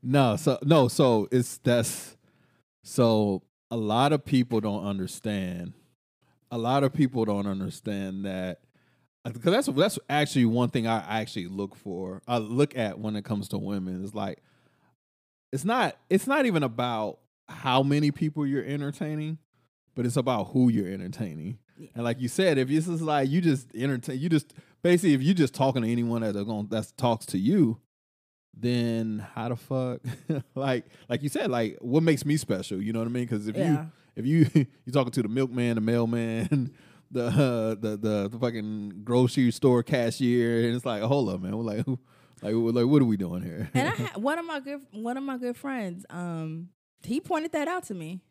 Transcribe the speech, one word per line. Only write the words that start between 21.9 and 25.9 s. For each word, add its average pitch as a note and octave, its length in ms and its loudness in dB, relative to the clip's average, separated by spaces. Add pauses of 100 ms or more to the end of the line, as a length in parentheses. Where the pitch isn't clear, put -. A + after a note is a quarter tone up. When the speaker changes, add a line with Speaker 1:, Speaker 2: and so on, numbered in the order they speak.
Speaker 1:
And A#2 80 -6
like A#2+ 160 -2
you B2 80 -2
said, E3+ 300 2
if C3 100 0
this D#3+ 180 0
is E3 160 -4
like, D3 260 0
you D3+ 120 2
just D3 340 0
entertain, C3 460 -4
you D#3+ 80 -2
just, D#3 260 0 (300)
basically, F3 300 6
if C3 100 2
you F3+ 100 4
just D3+ 180 4
talking C3+ 300 2
to A2+ 80 0